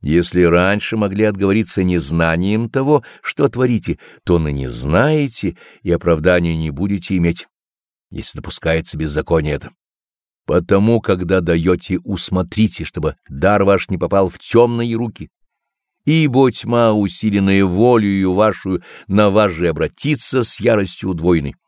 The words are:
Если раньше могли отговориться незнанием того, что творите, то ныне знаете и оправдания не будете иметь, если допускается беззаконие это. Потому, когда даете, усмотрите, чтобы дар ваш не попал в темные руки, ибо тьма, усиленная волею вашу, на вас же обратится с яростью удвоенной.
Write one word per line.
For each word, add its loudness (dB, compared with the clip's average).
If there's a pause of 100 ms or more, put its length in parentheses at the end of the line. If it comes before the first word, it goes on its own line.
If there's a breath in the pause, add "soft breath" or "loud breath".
Если 0
раньше 2
могли 0
отговориться 0
незнанием 0
того, 0 (180 loud breath)
что -2
творите, -2 (260 loud breath)
то 2
ныне -2
знаете -2 (240 loud breath)
и -4
оправдания 2
не -4
будете -4
иметь, -2 (640)
если -10
допускается -4
беззаконие -2
это. -12 (760)
Потому, 2
когда -2
даете, 0
усмотрите, -2
чтобы -6 (100)
дар 2
ваш 0
не -4
попал 0
в -14
темные 2
руки, -8 (760)
ибо 4
тьма, 2
усиленная 2
волею 2
вашу, 0 (260 loud breath)
на 4
вас 2
же -2
обратится -2
с 0
яростью 0
удвоенной. 0 (120)